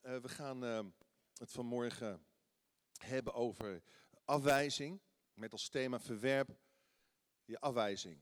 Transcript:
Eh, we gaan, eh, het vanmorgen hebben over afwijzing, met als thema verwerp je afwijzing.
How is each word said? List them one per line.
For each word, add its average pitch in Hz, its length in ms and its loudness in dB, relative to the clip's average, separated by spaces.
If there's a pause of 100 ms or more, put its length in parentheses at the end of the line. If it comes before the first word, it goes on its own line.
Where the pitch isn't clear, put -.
Eh, 127 160 -6
we 123 120 -6
gaan, 131 340 -4
eh, 113 220 0 (480)
het - 180 -12
vanmorgen 120 720 -2 (720)
hebben 127 360 -2
over 107 500 -2 (420)
afwijzing, 143 760 4 (320)
met 110 180 -8
als - 180 -6
thema 127 300 0
verwerp 131 580 2 (880)
je 110 140 -8
afwijzing. 101 640 0